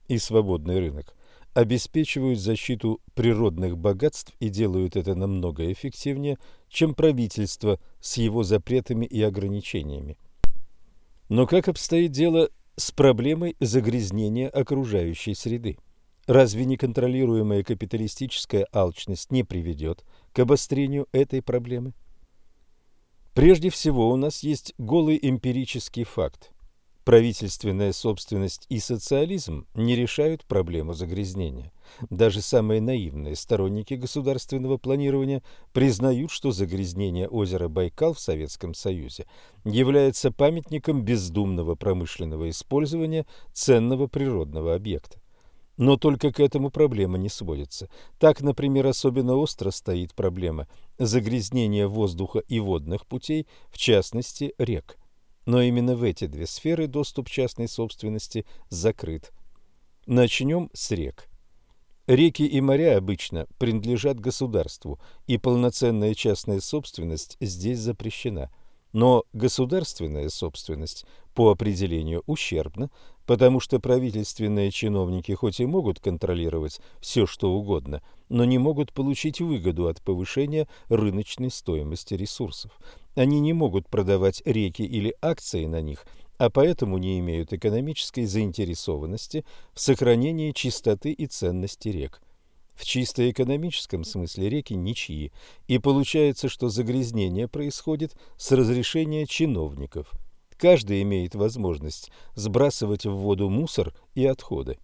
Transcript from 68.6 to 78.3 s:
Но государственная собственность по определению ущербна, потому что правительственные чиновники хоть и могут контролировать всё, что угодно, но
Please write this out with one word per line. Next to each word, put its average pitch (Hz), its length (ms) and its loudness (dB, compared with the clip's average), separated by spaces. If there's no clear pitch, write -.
Но 120 400 6
государственная 110 960 -2
собственность - 800 -8
по 110 200 8
определению 85 760 -2
ущербна, 143 640 -4
потому 127 360 6
что - 180 0
правительственные 107 920 0
чиновники 95 580 -2
хоть 101 300 -2
и 120 40 2
могут 143 360 -2
контролировать 82 800 -4
всё, - 260 2
что - 280 0
угодно, 82 500 -4
но 120 160 2